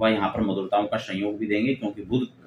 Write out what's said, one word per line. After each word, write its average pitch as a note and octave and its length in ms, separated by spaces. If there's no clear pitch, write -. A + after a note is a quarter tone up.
वह A2 100
यहाँ G2+ 180
पर G#2+ 120
मधुरताओं G2 440
का G#2+ 120
संयोग G#2 420
भी A2 80
देंगे, A2 280
क्योंकि B2+ 280
बुध, A#2+ 260